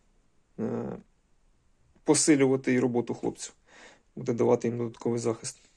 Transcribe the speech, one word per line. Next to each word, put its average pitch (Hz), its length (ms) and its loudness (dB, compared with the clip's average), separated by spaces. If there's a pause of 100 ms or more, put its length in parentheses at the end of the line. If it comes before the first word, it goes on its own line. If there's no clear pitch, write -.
(580)
е, 117 380 -6 (1080)
посилювати 135 680 4
і 123 80 4
роботу 120 340 0
хлопців. - 400 -8 (640)
Буде 123 160 -4
давати 120 360 2
їм 120 100 -4
додатковий 120 400 -4
захист. 117 380 -4 (200)